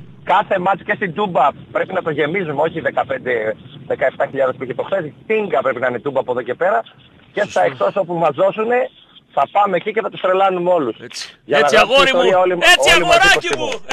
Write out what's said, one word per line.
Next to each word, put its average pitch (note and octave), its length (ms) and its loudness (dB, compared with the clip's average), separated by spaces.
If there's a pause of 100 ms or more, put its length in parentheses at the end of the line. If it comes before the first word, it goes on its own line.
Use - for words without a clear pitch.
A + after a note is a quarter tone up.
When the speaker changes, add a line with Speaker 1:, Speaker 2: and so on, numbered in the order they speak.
(240)
Speaker 1:
κάθε F#3+ 360 0
μάτς F#3+ 240 -2
και G#3 120 -4
στην F#3 180 -4
Τούμπα F#3+ 340 0 (240)
πρέπει E3+ 220 -4
να F3+ 80 -2
το E3+ 80 -6
γεμίζουμε, D3+ 520 -4
όχι E3 180 -4
δεκαπέντε, B2 760 -4 (320)
δεκαεπτά C3 400 -2
χιλιάδες C3 280 -2
που C3+ 80 -12
είχε B2 100 -8
προχθές. D3 380 -6 (160)
Τίνγκα G3+ 340 -2
πρέπει B2+ 180 -2
να B2+ 80 -2
είναι B2 100 -2
η - 20 -10
Τούμπα C3+ 200 -4
από B2 120 -4
εδώ B2 100 -2
και A#2+ 140 -8
πέρα. A3 260 0 (520)
Και G3+ 100 -4
στα F#3+ 180 -2
Speaker 2:
Σωστό. - 0 -
Speaker 1:
εκτός F3+ 340 0
όπου F3 180 -2
μας E3 220 0
δώσουνε, A3 540 0 (440)
θα C#3+ 180 0
πάμε G3 260 2
εκεί G#3 160 -4
και A3 80 -2
θα G3 80 -8
τους F3 120 -12
τρελάνουμε F#3 500 2
όλους. C#3+ 280 0
Speaker 2:
Έτσι. - 460 -16
Speaker 1:
Για C#3+ 140 0
να D3 40 4
Speaker 2:
Έτσι, C#3+ 120 2
Speaker 1:
γράψει G#3+ 180 4
Speaker 2:
αγόρι C4+ 200 4
μου. F3 80 2
Speaker 1:
ιστορία F#3 180 4
όλη, F#3 140 2
Speaker 2:
Έτσι, F4 420 4
Speaker 1:
όλη E4 100 2
μας E4+ 100 4
η E4+ 40 6
Speaker 2:
αγοράκι F#4+ 280 4
Speaker 1:
εποχή. G#4 120 -2
Speaker 2:
μου! - 100 -4 (240)